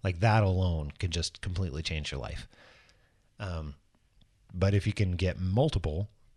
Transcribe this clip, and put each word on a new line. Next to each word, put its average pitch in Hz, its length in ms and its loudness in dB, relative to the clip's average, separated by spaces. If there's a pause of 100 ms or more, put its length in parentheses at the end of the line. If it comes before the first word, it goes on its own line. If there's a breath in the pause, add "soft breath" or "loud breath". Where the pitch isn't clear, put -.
like, 90 180 -2
that 110 200 6
alone 90 560 2
can 90 140 -4
just - 300 -6
completely 87 420 -4
change 78 280 -4
your 67 80 -6
life. - 280 -8 (920 loud breath)
Um, 80 360 -6 (760)
but 95 220 4
if 101 140 4
you 104 60 0
can 95 180 2
get 90 280 0
multiple, 92 720 0 (280)